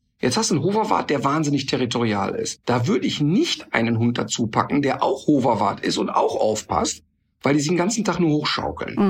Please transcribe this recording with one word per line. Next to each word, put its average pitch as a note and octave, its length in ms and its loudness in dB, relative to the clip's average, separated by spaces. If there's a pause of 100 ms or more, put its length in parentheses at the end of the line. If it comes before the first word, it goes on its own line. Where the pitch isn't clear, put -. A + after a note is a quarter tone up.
(180)
Jetzt B2+ 200 0
hast A3 120 0
du F#3+ 40 2
einen C#3+ 100 0
Hoverwart, G3 460 0
der C#3 140 0
wahnsinnig C#3+ 420 0
territorial A#2 680 -2
ist. - 280 -6
Da A#2+ 220 0
würde B3 200 0
ich - 140 -2
nicht F#3+ 540 0
einen A#2 240 0
Hund A#2+ 180 2
dazu - 300 -2
packen, B2+ 340 0
der C3+ 220 0
auch B2+ 240 -2
Hoverwart A2+ 540 2
ist - 180 -2
und - 100 -2
auch - 320 0
aufpasst, - 640 -2 (400)
weil C3+ 100 2
die D3 80 4
sich C#3+ 80 -2
den F3 80 2
ganzen F#3+ 260 0
Tag E3+ 160 0
nur E3 120 4
hochschaukeln. - 640 -4 (160)